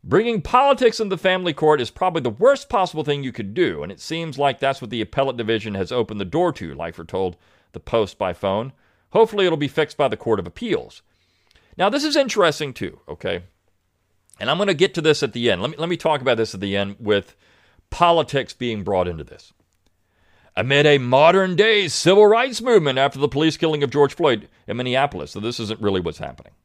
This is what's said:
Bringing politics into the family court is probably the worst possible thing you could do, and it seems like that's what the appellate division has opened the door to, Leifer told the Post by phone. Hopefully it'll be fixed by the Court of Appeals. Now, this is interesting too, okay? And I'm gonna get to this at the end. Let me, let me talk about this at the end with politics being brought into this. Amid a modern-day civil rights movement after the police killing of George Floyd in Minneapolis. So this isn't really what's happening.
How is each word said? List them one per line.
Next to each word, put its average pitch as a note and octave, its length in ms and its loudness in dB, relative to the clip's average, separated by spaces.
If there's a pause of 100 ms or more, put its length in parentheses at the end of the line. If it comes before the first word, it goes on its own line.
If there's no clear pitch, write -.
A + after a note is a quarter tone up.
Bringing G#3+ 380 0
politics B3+ 580 2
into G3 160 -2
the D#3+ 60 -12
family F#3 320 0
court D3+ 280 2
is A2+ 100 -4
probably F3 300 -2
the B2 80 -2
worst A#3 400 2
possible F3 340 -2
thing C#3+ 180 -2
you B2+ 120 -8
could G2+ 200 -10
do, G2 300 -2
and F2+ 80 -10
it - 80 -18
seems D#3+ 380 -8
like C#3 220 0
that's C3+ 220 -2
what A#2 80 -12
the A#2 120 -6
appellate C3+ 340 -2
division A2 400 -4
has F#2+ 160 -4
opened G#2+ 300 -4
the F#2+ 40 -4
door E3 280 0
to, D#2+ 200 -12
Leifer E2 320 -12
told F#2 300 -4 (380)
the A2 80 -16
Post - 360 -2
by F#2 140 -4
phone. G#2 400 -4 (400)
Hopefully G#3 340 2
it'll E3 120 0
be C#3+ 100 -4
fixed - 300 -4
by C#3 100 0
the G#2+ 100 -2
Court A2 220 0
of F2 80 -10
Appeals. A#2+ 540 -6 (760)
Now, F#3 120 0
this C#4+ 160 -2
is D4 100 -2
interesting F3 580 0
too, - 260 -10 (100)
okay? F2+ 340 -6 (960)
And A2 100 -4
I'm D#3 80 0
gonna G3 160 0
get E3+ 200 0
to E3+ 80 -6
this D3+ 200 2
at A#2+ 120 -4
the A#2 180 0
end. F2+ 100 0
Let C3 100 -4
me, D#3+ 60 -16
let E3 120 -6
me F3 80 -4
talk D3+ 240 -2
about B2 160 0
this A2+ 160 -4
at F#2 80 -10
the G2 160 -4
end G2 200 -4
with G#2 380 0 (540)
politics D#3+ 640 0
being A2+ 300 -6
brought F#2 240 0
into D#2+ 180 -8
this. - 260 -20 (1040)
Amid C#3+ 300 2
a C#3+ 120 6
modern-day F3+ 920 4
civil G3 360 6
rights A3+ 360 2
movement E3+ 360 2
after C3+ 220 0
the C#3 80 0
police D3 300 0
killing D3+ 260 -2
of B2+ 80 -4
George C#3+ 240 2
Floyd C3 320 0 (180)
in G#2 120 -6
Minneapolis. B2 540 -2
So G2+ 100 -10
this A#2 180 -6
isn't A2 220 -8
really G2+ 180 2
what's E2 200 -6
happening. - 340 -14 (120)